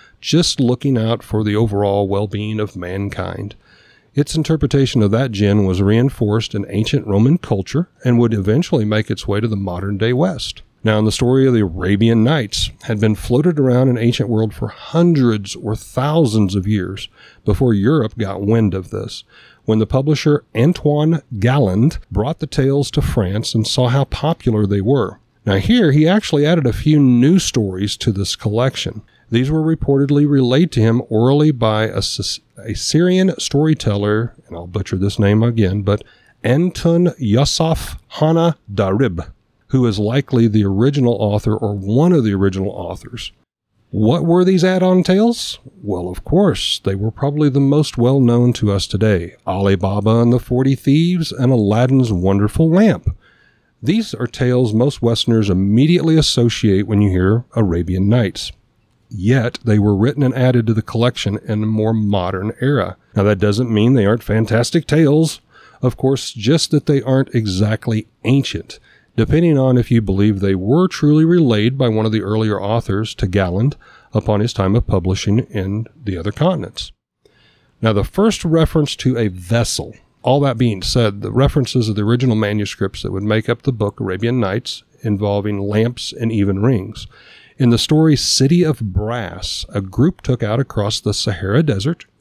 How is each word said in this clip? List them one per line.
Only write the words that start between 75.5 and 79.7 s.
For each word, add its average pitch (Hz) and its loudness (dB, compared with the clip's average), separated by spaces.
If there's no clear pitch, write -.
in 101 -6
the 98 -6
other 101 -6
continents. - -4
Now, 110 0
the 101 0
first - 0
reference 160 0
to 127 0
a 110 0
vessel, 92 -4